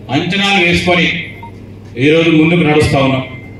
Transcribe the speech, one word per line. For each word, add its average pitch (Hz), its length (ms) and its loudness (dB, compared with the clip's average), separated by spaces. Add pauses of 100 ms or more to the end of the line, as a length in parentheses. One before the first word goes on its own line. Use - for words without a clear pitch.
(160)
అంచనాలు 196 520 0
వేసుకొని 175 400 0 (960)
ఈరోజు 165 340 4
ముందుకు 165 320 4
నడుస్తా 147 280 2 (100)
ఉన్నాం. 131 180 -2 (340)